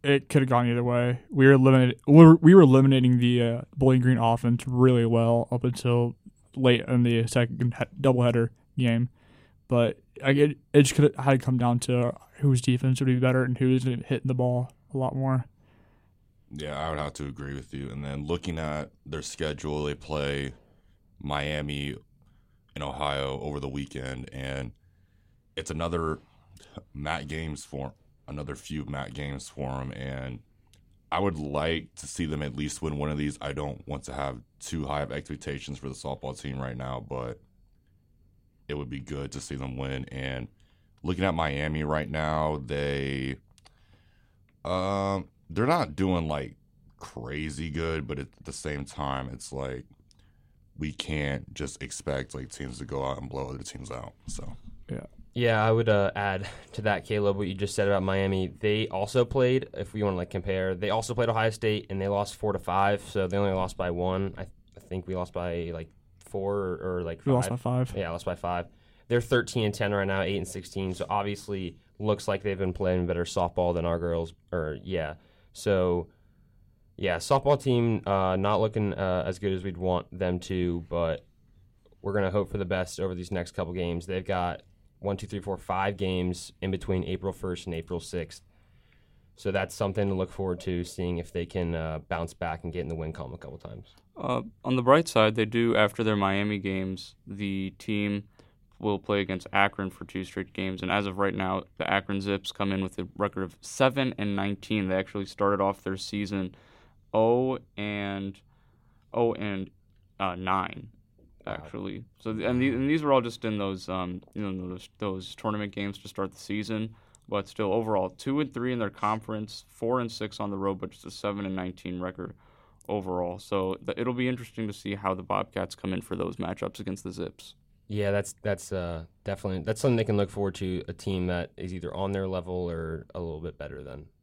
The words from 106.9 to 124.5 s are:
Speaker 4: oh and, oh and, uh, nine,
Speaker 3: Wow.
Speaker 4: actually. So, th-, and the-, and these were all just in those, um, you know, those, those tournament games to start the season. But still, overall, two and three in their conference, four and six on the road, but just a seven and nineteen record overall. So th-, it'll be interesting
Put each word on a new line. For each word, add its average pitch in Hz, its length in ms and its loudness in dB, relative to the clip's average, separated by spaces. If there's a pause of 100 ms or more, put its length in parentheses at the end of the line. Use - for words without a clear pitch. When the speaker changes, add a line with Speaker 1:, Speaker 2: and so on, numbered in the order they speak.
Speaker 4:
oh 120 460 2 (180)
and, 101 640 -6 (720)
oh 117 220 2
and, 98 340 -6 (520)
uh, 92 160 -2
nine, 92 540 -4 (540)
Speaker 3:
Wow. 50 100 -6
Speaker 4:
actually. 98 500 -10 (160)
So, 113 140 -6
th-, 104 140 -2
and 123 140 2
the-, 131 60 2
and 131 200 0
these 156 140 0
were 147 100 2
all 131 80 6
just 117 240 -8
in 110 140 -2
those, 98 300 -4
um, 90 320 -4 (140)
you 104 80 -6
know, 95 260 -6
those, 90 200 -12 (100)
those 95 360 -6
tournament 104 400 -4
games 101 240 -6
to - 100 -18
start 98 220 -6
the - 80 -20
season. 107 560 -6 (320)
But 101 220 -4
still, 101 240 -2
overall, 107 380 0
two 135 300 -4
and 147 120 -4
three 123 200 -4
in 123 60 -2
their 107 120 -2
conference, 107 800 -6
four 123 300 -2
and 117 120 -6
six - 280 -8
on 104 100 -4
the 98 80 -6
road, 98 200 -2
but 95 120 -8
just - 160 -20
a - 40 -12
seven 101 360 -6
and 95 100 -4
nineteen 90 440 -8
record 90 340 -8 (520)
overall. 90 520 -4
So 95 380 -2
th-, - 200 -6
it'll 117 160 -2
be 123 160 -2
interesting 120 380 -6